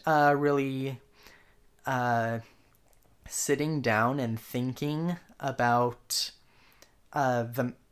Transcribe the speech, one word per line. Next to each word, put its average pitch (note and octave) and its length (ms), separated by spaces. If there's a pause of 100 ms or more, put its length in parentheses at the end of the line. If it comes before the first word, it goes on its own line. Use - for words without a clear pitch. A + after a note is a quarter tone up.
uh, D3 320
really, C3+ 640 (840)
uh, A#2 540 (880)
sitting D3 540
down A#2+ 380
and A2+ 200
thinking D3 760 (220)
about, A#2+ 920 (800)
uh, B2+ 300
the, B2 300 (180)